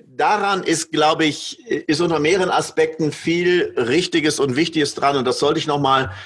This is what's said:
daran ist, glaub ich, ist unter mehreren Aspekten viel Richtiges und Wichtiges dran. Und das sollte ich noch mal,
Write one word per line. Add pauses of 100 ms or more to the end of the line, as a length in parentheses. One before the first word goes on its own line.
daran
ist,
glaub
ich,
ist
unter
mehreren
Aspekten
viel
Richtiges
und
Wichtiges
dran.
Und
das
sollte
ich
noch
mal, (140)